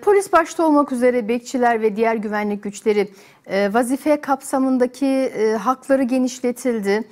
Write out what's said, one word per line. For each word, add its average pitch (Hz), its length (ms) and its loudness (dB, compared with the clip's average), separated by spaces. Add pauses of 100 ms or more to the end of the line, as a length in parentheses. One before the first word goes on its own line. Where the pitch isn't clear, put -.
polis 392 300 2
başta 330 340 2
olmak 294 260 4
üzere 247 360 0
bekçiler 240 540 0
ve 214 140 0
diğer 226 200 2
güvenlik 208 460 -4
güçleri, 202 460 -2 (380)
e, 196 280 -2
vazife 269 460 0
kapsamındaki, 262 840 -2
e, 262 460 0
hakları 262 500 0
genişletildi. 240 1080 -2